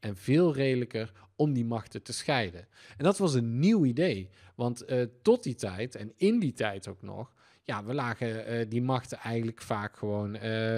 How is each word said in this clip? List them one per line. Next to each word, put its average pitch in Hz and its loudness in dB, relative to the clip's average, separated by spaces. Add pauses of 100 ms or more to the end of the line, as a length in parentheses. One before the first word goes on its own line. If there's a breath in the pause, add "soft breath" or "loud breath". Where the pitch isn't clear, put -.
en 107 -6
veel 151 4
redelijker 127 0 (240 loud breath)
om 151 4
die 120 2
machten 113 -4
te - -14
scheiden." 98 -2 (280 loud breath)
En - -2
dat 196 4
was 170 2
een 117 2
nieuw 185 6
idee, 123 2 (260 soft breath)
want, 120 -4
eh, 127 0 (200)
tot 240 6
die 131 -4
tijd 104 -6
en 104 -12
in 214 4
die 151 2
tijd 101 -4
ook 92 -12
nog, 98 -10 (380 soft breath)
ja, 104 -4
we 120 -6
lagen, 113 -4
eh, 117 -2
die 117 0
machten 127 -2
eigenlijk 113 -4
vaak 104 -6
gewoon, 104 -4
eh, 110 -12 (380)